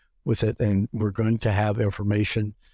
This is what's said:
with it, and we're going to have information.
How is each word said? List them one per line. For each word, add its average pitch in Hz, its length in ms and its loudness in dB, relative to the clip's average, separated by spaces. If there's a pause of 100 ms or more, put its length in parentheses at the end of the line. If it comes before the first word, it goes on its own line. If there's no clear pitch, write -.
(260)
with - 180 0
it, 107 160 -2
and 104 340 2
we're 107 180 -2
going 113 280 0
to 110 120 0
have 104 280 0
information. 104 760 0 (180)